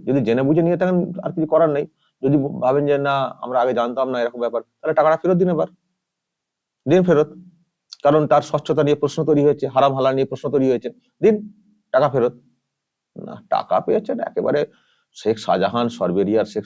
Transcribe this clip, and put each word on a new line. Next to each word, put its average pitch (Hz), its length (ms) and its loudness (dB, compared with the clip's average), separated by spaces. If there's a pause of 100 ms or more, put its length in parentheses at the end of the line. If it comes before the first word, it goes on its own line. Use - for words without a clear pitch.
যদি 139 200 0
জেনে 117 220 2
বুঝে 156 140 2
নিয়ে 170 180 0
থাকেন, 185 160 0 (280)
আর - 80 -6
কিছু 160 220 -4
করার 165 220 4
নেই। 147 80 -2 (380)
যদি 139 140 2 (280)
ভাবেন 139 220 2
যে 143 120 2
না, 139 160 -2 (300)
আমরা 123 160 -2
আগে 127 180 0
জানতাম 123 320 -2
না 127 100 -4
এরকম 120 240 -4
ব্যাপার, 113 160 -2 (180)
তাহলে 156 200 -4
টাকাটা 156 240 4
ফেরত 180 180 2
দিন, 185 140 2
এবার 160 140 -2 (1160)
দিন 175 220 4
ফেরত, 151 220 2 (720)
কারণ 151 240 4
তার 147 160 4
স্বচ্ছতা 151 440 -2
নিয়ে 147 160 2
প্রশ্ন 143 160 -2 (100)
তৈরি 147 180 4
হয়েছে, 147 280 0
হারাম 135 220 4
হালাল 131 180 2
নিয়ে 135 160 -2
প্রশ্ন 131 240 -10
তৈরি 131 140 2
হয়েছে, 120 200 -2 (340)
দিন 214 120 6 (600)
টাকা 143 180 4
ফেরত। 123 220 0 (840)
না, - 180 -16 (200)
টাকা - 260 -2
পেয়েছেন - 360 -2 (120)
একেবারে - 320 -2 (560)
শেখ 110 280 -2
শাহজাহান, 98 420 0 (120)
সর্বেরিয়ার 98 540 0
শেখ 104 140 -6